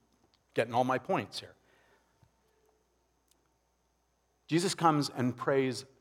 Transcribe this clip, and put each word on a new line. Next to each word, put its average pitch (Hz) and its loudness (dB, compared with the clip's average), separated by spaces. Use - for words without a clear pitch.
get 117 0
in 120 -12
all 123 4
my 127 0
points 127 -4
here." - -18
Jesus 175 2
comes 147 2
and 123 0
prays, 131 0